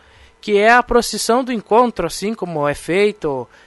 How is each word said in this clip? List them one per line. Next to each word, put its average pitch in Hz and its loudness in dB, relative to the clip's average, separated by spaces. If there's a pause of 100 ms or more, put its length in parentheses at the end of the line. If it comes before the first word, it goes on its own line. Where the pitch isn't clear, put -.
(380)
que 208 0
é 214 4
a 240 6
procissão 233 0
do 247 -6
encontro, 220 0
assim 202 -6
como 160 -4
é 143 -2
feito 160 -2 (180)